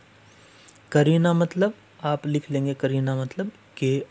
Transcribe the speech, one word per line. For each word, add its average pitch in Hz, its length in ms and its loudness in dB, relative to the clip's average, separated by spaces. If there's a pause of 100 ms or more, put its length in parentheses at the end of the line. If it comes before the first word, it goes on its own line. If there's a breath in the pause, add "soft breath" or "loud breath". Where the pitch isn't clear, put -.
(920 soft breath)
करीना 165 420 4
मतलब 175 400 0 (300)
आप 147 240 -4
लिख 147 240 -2
लेंगे 139 220 -2
करीना 135 420 -2
मतलब 131 360 -6 (260)
के 135 200 0 (140)